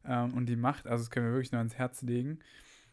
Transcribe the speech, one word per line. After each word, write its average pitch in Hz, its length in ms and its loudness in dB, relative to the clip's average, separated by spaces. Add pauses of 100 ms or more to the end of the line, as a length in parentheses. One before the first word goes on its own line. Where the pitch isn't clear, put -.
ähm, 123 300 0
und 123 120 2
die 120 100 2
macht. 120 300 0
Also 120 180 0
das 117 60 -10
können 120 160 0
wir 117 60 2
wirklich 127 200 0
nur 120 80 2
ans 117 160 -2
Herz 123 260 -4
legen. 127 360 -2 (540)